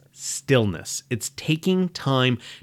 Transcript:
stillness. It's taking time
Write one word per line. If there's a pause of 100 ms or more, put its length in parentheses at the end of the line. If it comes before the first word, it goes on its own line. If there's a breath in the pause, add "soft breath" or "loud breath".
(100)
stillness.
It's
taking
time (240 loud breath)